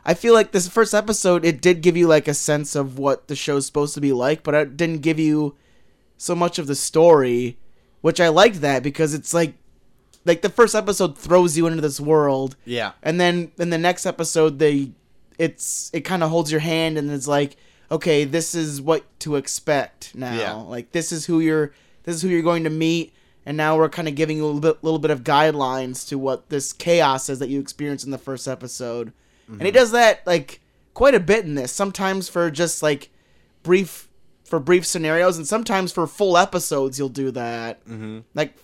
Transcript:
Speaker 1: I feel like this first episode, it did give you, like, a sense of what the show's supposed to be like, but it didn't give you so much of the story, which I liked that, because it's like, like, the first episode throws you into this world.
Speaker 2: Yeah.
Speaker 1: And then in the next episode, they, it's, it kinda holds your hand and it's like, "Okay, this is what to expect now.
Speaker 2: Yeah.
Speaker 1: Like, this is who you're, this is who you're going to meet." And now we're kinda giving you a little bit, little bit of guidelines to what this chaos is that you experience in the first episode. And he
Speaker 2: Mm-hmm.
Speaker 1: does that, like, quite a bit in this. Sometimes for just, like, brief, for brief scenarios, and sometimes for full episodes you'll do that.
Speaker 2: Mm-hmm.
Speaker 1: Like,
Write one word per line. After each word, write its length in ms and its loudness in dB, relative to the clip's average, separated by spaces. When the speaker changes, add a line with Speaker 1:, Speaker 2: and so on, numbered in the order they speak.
Speaker 1:
I 120 0
feel 180 4
like 180 6
this 160 0
first 280 0
episode, 500 2
it 160 0
did 200 4
give 140 4
you, 120 4
like, 200 4
a 60 0
sense 420 -2
of 220 -4
what 300 -2
the 80 -6
show's 320 -2
supposed 280 -2
to 60 -6
be 120 2
like, 280 0
but 140 -2
it 220 0
didn't 240 -2
give 180 0
you 360 0
so 160 -4
much 240 0
of 80 -6
the 100 -2
story, 840 4
which 180 0
I 100 4
liked 320 4
that, 200 0
because 320 -2
it's 200 -8
like, 220 0
like, 180 2
the 60 2
first 260 4
episode 440 0
throws 380 4
you 100 2
into 140 -2
this 180 -4
world. 560 0
Speaker 2:
Yeah. 260 -4
Speaker 1:
And 160 -2
then 400 2
in 120 -2
the 80 -2
next 280 0
episode, 520 0
they, 320 2
it's, 540 -4
it 120 -4
kinda 220 -2
holds 240 0
your 100 0
hand 380 -2
and 100 -4
it's 180 -6
like, 300 0
"Okay, 340 0
this 300 -4
is 260 -6
what 240 0
to 140 -4
expect 760 -4
now. 240 -8
Speaker 2:
Yeah. 160 -4
Speaker 1:
Like, 380 -12
this 200 -4
is 140 -8
who 140 2
you're, 340 0
this 140 -6
is 40 -8
who 80 0
you're 140 2
going 220 2
to 40 0
meet." 440 -2
And 100 -6
now 200 2
we're 120 4
kinda 220 -6
giving 260 -2
you 60 -4
a 20 -2
little 160 -2
bit, 220 0
little 160 0
bit 100 -2
of 140 -2
guidelines 840 0
to 100 -6
what 300 -6
this 240 -6
chaos 540 0
is 120 -6
that 100 -6
you 100 -2
experience 440 -8
in 80 -10
the 80 -8
first 280 -10
episode. 640 -10
And 160 -16
he 60 0
Speaker 2:
Mm-hmm. 60 -4
Speaker 1:
does 160 6
that, 360 4
like, 340 -2
quite 220 4
a 40 6
bit 260 0
in 100 -6
this. 160 -6
Sometimes 580 -4
for 220 -2
just, 320 -4
like, 260 -2
brief, 440 0
for 140 -2
brief 260 2
scenarios, 520 0
and 100 -10
sometimes 440 -2
for 140 -2
full 320 2
episodes 600 0
you'll 100 -4
do 220 -6
that. 540 -8
Speaker 2:
Mm-hmm. 340 -12
Speaker 1:
Like, 180 -6